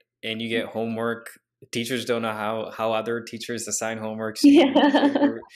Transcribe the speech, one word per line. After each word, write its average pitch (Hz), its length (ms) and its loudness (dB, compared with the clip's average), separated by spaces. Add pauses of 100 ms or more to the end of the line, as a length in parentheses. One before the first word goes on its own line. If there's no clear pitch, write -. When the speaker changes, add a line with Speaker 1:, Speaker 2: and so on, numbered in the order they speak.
(220)
Speaker 1:
And 113 200 -6
you 117 60 -4
get 113 180 -2
homework. 113 640 -6 (440)
Teachers 117 320 -4
don't 117 180 0
know 113 100 -2
how, 107 440 -4
how 113 160 0
other 113 300 -2
teachers 113 460 -8
assign 113 300 -4
homework. 110 380 -6
So 285 140 8
you, 277 240 8
Speaker 2:
Yeah. 285 460 4
Speaker 1:
you're, 226 200 0 (160)